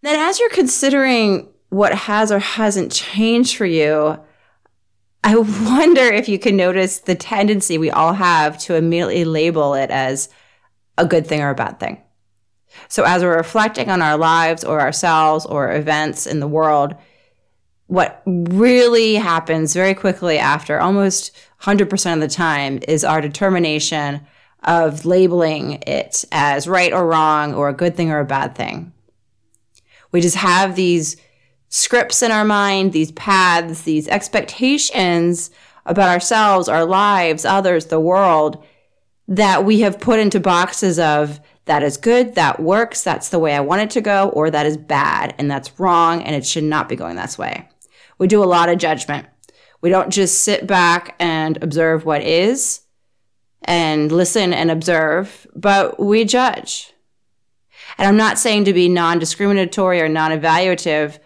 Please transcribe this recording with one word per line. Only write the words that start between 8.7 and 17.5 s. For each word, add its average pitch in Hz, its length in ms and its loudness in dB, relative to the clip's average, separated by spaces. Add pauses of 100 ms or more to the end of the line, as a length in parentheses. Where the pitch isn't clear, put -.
immediately 165 480 0
label 156 500 0
it 135 160 -2
as 135 380 -4 (720)
a 170 60 4
good 160 220 0
thing 151 140 -2
or 143 100 -2
a 135 60 -4
bad - 240 -6
thing. - 200 -10 (840)
So - 160 -4
as 175 220 2
we're 170 120 2
reflecting 214 540 -2
on 185 100 0
our 151 160 2
lives 160 460 0
or 151 180 -2
ourselves 156 640 0
or 131 300 -4
events 151 540 -4
in 156 100 -4
the 143 80 -4
world, 151 480 0 (920)